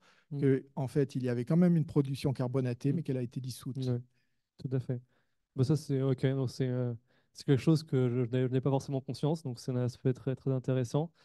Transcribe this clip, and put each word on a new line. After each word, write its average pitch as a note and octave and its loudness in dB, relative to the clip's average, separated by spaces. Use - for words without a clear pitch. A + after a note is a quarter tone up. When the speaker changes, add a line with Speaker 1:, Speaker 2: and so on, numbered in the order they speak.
Speaker 1:
Mhm. C#3+ -6
Speaker 2:
que, C3+ 2
en C3+ -2
fait, C#3 0
il B2+ -2
y B2 0
avait A#2+ 0
quand D#3+ 2
même F3 6
une D#3 2
production C#3 0
carbonatée, B2+ -2
Speaker 1:
Mhm. D3 0
Speaker 2:
mais E3 -4
qu'elle C#3 -4
a B2+ -4
été B2 -8
dissoute. B2+ -10
Speaker 1:
Ouais, B2+ -2
tout C3 -8
à C3 -2
fait. B2 -6
Bah, C3 4
ça, D#3 4
c'est, C3+ -2
ok, C3+ 2
donc C3+ 0
c'est, C3 -2
euh, B2 -2
c'est - -20
quelque C3+ 4
chose D#3+ 4
que B2+ 2
je, B2 0
je A2+ -4
n'avais, B2+ 2
je B2+ 0
n'avais B2+ 0
pas C#3 0
forcément C3+ -2
conscience, C#3+ -2
donc B2 -8
c'est - -6
un B2 -2
aspect B2 0
très, C3 -4
très - -4
intéressant. C3 -2